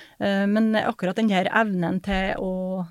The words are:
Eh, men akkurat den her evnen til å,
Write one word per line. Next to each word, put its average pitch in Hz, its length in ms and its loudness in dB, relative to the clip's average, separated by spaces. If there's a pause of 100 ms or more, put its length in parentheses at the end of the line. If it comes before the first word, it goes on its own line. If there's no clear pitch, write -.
(220)
Eh, 202 240 0
men 220 280 2
akkurat 190 420 -2
den 226 120 2
her 190 260 2
evnen 185 480 2
til 190 380 -2
å, 185 520 -4